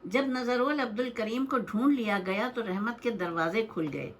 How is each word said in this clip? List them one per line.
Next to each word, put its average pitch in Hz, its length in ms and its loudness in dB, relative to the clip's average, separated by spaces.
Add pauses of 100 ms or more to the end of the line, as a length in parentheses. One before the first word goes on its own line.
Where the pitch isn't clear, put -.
جب 269 220 2
نظر 247 340 0
اول 285 200 2
عبد 226 200 -2
الکریم 240 460 -2
کو 269 120 0
ڈھونڈ 254 400 4
لیا 208 280 2
گیا 202 280 0
تو 240 80 -2
رحمت 208 380 -2
کے 240 100 0
دروازے 175 580 0
کھل 160 240 -2
گئے۔ 139 280 -6